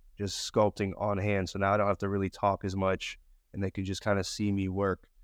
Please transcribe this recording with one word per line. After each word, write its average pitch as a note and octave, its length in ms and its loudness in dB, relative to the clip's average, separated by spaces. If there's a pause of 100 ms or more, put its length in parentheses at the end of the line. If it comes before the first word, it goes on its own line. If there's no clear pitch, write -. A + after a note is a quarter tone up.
(180)
just - 340 -6
sculpting G#2 460 2
on G2+ 200 0
hand. G2 300 0
So - 100 -8
now G2 140 4
I G#2 40 4
don't G#2 120 4
have G2 100 2
to G2+ 100 -2
really G2 220 0
talk - 340 0
as F#2+ 120 -2
much, F#2+ 420 0 (360)
and G2 80 -4
they F#2+ 80 0
can G2 140 -4
just F#2+ 180 -4
kinda G2+ 220 2
see G#2 280 -2
me G2 160 0
work. F#2+ 380 0 (180)